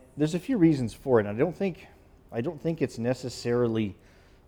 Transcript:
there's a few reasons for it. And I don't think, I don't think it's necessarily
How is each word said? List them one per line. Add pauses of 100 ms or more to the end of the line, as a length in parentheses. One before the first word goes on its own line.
(160)
there's
a
few
reasons
for
it.
And
I
don't
think, (460)
I
don't
think
it's
necessarily (520)